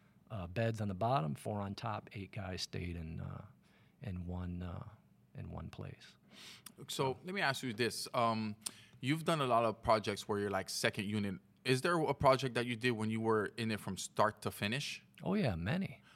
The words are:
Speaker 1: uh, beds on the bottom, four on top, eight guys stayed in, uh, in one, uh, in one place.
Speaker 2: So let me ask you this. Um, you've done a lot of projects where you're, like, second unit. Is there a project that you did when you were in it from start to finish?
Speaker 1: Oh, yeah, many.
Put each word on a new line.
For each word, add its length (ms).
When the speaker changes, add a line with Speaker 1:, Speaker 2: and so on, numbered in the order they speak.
Speaker 1:
uh, 160
beds 320
on 80
the 60
bottom, 420
four 240
on 160
top, 380
eight 180
guys 300
stayed 340
in, 260
uh, 200
in 220
one, 380
uh, 200
in 140
one 160
place. 480
Speaker 2:
So 380
let 100
me 60
ask 200
you 120
this. 400
Um, 420
you've 240
done 160
a 40
lot 200
of 180
projects 460
where 100
you're, 100
like, 200
second 360
unit. 300
Is 160
there 180
a 140
project 420
that 100
you 120
did 140
when 180
you 100
were 380
in 140
it 100
from 160
start 460
to 80
finish? 500
Speaker 1:
Oh, 100
yeah, 220
many. 460